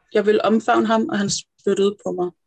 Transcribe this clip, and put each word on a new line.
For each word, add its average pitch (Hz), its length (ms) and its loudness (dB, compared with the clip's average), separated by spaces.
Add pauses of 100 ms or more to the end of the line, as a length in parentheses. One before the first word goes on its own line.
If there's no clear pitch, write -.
(120)
Jeg 208 140 0
ville 214 180 2
omfavne 226 420 2
ham, 220 220 0
og 208 100 -4
han 202 120 -2
spyttede 196 680 -2 (100)
på 185 60 -6
mig. 180 180 -4 (160)